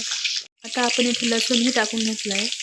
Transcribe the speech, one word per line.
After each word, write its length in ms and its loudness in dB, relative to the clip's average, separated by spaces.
आता 200 -2
आपण 220 2
इथे 240 0
लसूणही 400 2
टाकून 300 0
घेतलं 340 -2
आहे. 140 0